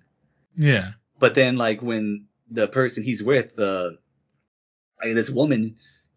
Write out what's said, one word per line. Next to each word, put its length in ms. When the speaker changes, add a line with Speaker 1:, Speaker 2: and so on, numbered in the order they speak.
Speaker 1:
Yeah. 360
Speaker 2:
But 160
then, 220
like, 240
when 460
the 180
person 360
he's 200
with, 320
the, 420
like, 120
this 140
woman, 480